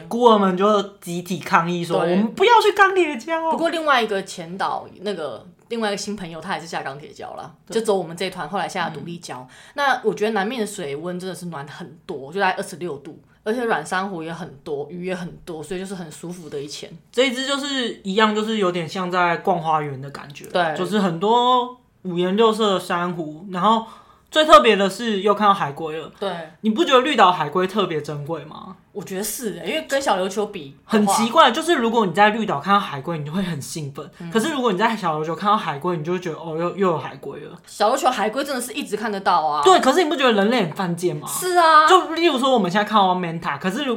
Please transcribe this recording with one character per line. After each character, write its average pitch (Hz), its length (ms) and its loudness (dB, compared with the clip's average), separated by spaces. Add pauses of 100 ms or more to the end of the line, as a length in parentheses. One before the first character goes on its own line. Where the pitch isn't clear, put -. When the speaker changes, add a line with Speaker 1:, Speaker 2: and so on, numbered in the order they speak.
Speaker 1:
孤 240 160 0
儿 220 160 8
们 185 180 2
就 202 240 4 (160)
集 175 240 -8
体 175 160 -6
抗 170 320 0
议 175 160 -2
说， 175 180 0
Speaker 2:
对。 175 100 2
Speaker 1:
“我 - 20 2
们 220 180 0
不 381 120 2
要 466 140 8
去 415 120 4
钢 392 240 4
铁 311 200 2
礁。” 320 380 -4
Speaker 2:
不 - 60 -2
过 330 100 0
另 320 160 -4
外 262 160 4
一 214 60 0
个 196 160 -2
前 175 340 -12
导， 160 300 -4 (140)
那 208 120 -6
个， 143 320 -10 (240)
另 233 100 -6
外 214 100 -2
一 - 20 -2
个 196 60 -4
新 202 180 -8
朋 190 120 -10
友， 165 140 -12
他 180 140 -8
也 156 40 -6
是 160 60 -14
下 170 160 -8
钢 139 160 -10
铁 151 160 -18
礁 - 240 -14
啦， - 160 -16 (140)
Speaker 1:
对。 190 80 -6
Speaker 2:
就 220 100 -2
走 208 100 2
我 190 60 0
们 165 160 -10
这 196 80 -6
一 180 60 -6
团 170 180 -10
后 202 80 -6
来 165 100 -2
下 175 220 -4
独 147 120 -12
立 170 180 -12
礁。 127 220 -14
Speaker 1:
嗯。 131 60 -20 (280)
Speaker 2:
那 262 280 0
我 214 80 2
觉 202 140 -2
得 220 60 0
南 196 160 0
面 254 120 -4
的 208 60 -2
水 147 300 -8
温 175 240 -8
真 185 100 -8
的 170 60 -8
是 180 100 -12
暖 151 220 -10
很 151 280 -16 (120)
多， 139 260 -10
就 196 60 -4
大 190 100 4
概 - 80 0
二 190 60 -4
十 185 140 -14
六 151 200 -8
度， 143 220 -18 (240)
而 214 100 -2
且 247 100 -4
软 165 220 -2
珊 190 240 -4
瑚 165 140 -8
也 165 100 -8
很 160 180 -12 (120)
多， 147 260 -6
鱼 175 160 -10
也 185 80 -4
很 175 180 -8 (140)
多， 160 160 -10
所 180 160 -8
以 - 20 -8
就 190 60 -8
是 196 80 -10
很 175 180 -10
舒 170 200 -12
服 175 180 -16
的 143 100 -8
一 143 80 -8
潜。 - 220 -14 (220)
Speaker 1:
这 269 160 2
一 247 40 -2
支 254 140 -4
就 277 100 -2
是 262 480 -4
一 190 120 -4
样， 214 180 4
就 214 100 0
是 220 140 -2
有 180 140 2
点 170 180 -4
像 185 220 -6
在 175 260 2
逛 175 220 0
花 160 220 0
园 139 200 -8
的 143 80 -12
感 - 240 -14
觉， - 120 -18
Speaker 2:
对。 165 300 0
Speaker 1:
就 185 80 -2
是 190 160 0
很 170 200 0
多 240 580 4 (260)
五 175 140 -4
颜 185 180 2
六 220 160 6
色 208 240 2
的 180 40 0
珊 180 340 -2
瑚， 160 380 -8
然 180 100 -6
后 220 240 2 (460)
最 311 140 4
特 311 160 10
别 226 140 6
的 190 140 2
是 214 320 -2
又 202 140 4
看 208 120 2
到 196 60 6
海 160 180 -4
龟 156 260 -8
了。 151 220 -12
Speaker 2:
对。 196 120 -4 (300)
Speaker 1:
你 220 80 0
不 247 140 2
觉 269 100 2
得 247 80 8
绿 302 140 0
岛 190 160 8
海 156 180 -2
龟 185 180 0
特 196 180 0
别 156 160 -4
珍 143 240 -8
贵 156 200 -8
吗？ 180 320 -18 (140)
Speaker 2:
我 202 120 -12
觉 190 140 -10
得 202 60 -4
是 208 360 -6
欸， - 80 -10
因 277 80 -2
为 311 140 -4
跟 277 120 0
小 220 160 2
琉 185 100 -2
球 202 180 -4
比 156 240 -10
的 - 160 -20
话 - 80 -18
Speaker 1:
很 208 140 4
奇 214 220 2
怪， 294 220 6
就 320 100 -2
是 330 140 2
如 226 160 2
果 220 140 4
你 165 80 -2
在 208 160 6
绿 214 160 0
岛 165 160 -2
看 196 120 0
到 202 60 6
海 147 220 -6
龟， 170 160 -6
你 143 80 -8
就 147 60 -10
会 190 120 -2
很 160 180 -4
兴 143 300 -10
奋， 147 180 -14 (100)
Speaker 2:
嗯。 170 120 -12
Speaker 1:
可 220 80 0
是 311 140 0
如 269 80 -4
果 240 100 2
你 175 60 0
在 226 180 0
小 160 240 -2
琉 156 60 -4
球 165 100 -4
看 196 120 -6
到 208 100 4
海 160 200 -6
龟， 175 200 -4
你 151 60 -6
就 170 100 -4
会 185 60 -2
觉 175 120 -6
得 147 80 -8
，“哦， 160 180 -8
又， 170 200 -2
又 190 140 2
有 156 60 0
海 139 200 -8
龟 143 240 -12
了。” - 260 -16
Speaker 2:
小 214 260 2
琉 269 40 2
球 262 120 2
海 214 200 0
龟 262 120 -2
真 294 140 -6
的 247 60 -4
是 - 100 -8
一 269 140 -6
直 196 100 -6
看 220 160 -4
得 196 80 -6
到 190 220 2
啊。 151 240 0
Speaker 1:
对， 370 160 10
可 254 100 4
是 359 100 4
你 302 80 2
不 339 60 -2
觉 269 80 0
得 247 80 6
人 202 180 4
类 240 140 2
很 156 80 -4
犯 175 240 -4
贱 175 180 -2
吗？ 151 140 -8
Speaker 2:
是 359 300 -2
啊。 311 280 8
Speaker 1:
就 320 280 6
例 330 120 0
如 277 140 2
说 269 140 2
我 247 60 6
们 175 120 0
现 208 80 2
在 208 60 2
看 214 120 0
到 190 160 6
manta， 165 460 -4
可 185 100 -4
是 262 140 -4
如-， 247 140 -2